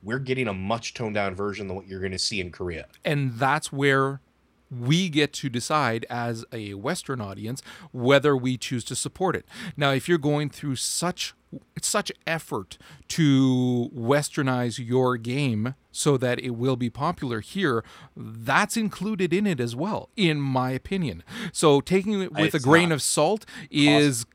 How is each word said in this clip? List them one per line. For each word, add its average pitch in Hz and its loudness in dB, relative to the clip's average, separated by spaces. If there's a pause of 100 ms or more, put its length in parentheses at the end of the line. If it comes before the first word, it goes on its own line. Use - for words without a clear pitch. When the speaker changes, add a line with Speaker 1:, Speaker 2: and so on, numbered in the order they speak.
Speaker 1:
we're 113 -6
getting 131 -2
a 98 -2
much 98 -4
toned 107 -4
down 98 -2
version 101 -6
than 90 -6
what 95 -12
you're 95 -10
gonna 95 -4
see 98 -4
in 87 -6
Korea. 85 -8 (180)
Speaker 2:
And 139 -2
that's 135 -2
where 139 0 (460)
we 143 2
get 147 2
to - -6
decide 123 0
as 120 -4
a 104 -8
Western 127 -6
audience 107 -8 (300)
whether 135 6
we 127 0
choose 120 -4
to - -8
support 165 -2
it. - -6 (300)
Now, 143 2
if 135 -2
you're 170 4
going 147 0
through 143 -6
such, - -4 (460)
such - -2 (160)
effort 151 -6 (340)
to 127 4
Westernize 127 0
your 123 2
game 123 -2 (160)
so 147 2
that 123 0
it 123 -4
will 127 0
be 123 -2
popular 135 -4
here, 127 -2 (320)
that's 117 0
included 196 -2
in 208 2
it 165 0
as 120 -2
well, 185 -4
in 160 2
my 131 0
opinion. 131 -4 (300)
So 143 6
taking 196 0
it - -4
with 151 0
Speaker 1:
It's 139 0
Speaker 2:
a - 2
grain 165 6
Speaker 1:
not 160 2
Speaker 2:
of 127 -4
salt 175 2 (240)
is, 147 4